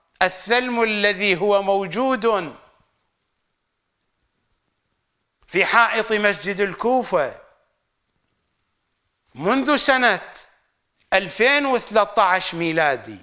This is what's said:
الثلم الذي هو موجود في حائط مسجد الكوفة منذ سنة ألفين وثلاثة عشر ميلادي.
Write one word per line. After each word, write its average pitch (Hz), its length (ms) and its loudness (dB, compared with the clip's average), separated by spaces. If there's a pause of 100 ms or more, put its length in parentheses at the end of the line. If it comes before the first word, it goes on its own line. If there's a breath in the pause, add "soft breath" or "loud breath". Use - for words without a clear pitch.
(220)
الثلم 233 600 0
الذي 202 580 0
هو 202 220 2
موجود 196 920 -2 (3000)
في 180 180 0
حائط 220 480 2
مسجد 202 480 -2
الكوفة 196 800 -2 (2000)
منذ 254 420 0
سنة 254 560 0 (800)
ألفين 233 540 2
وثلاثة 214 560 0
عشر 180 340 0
ميلادي. 147 680 -2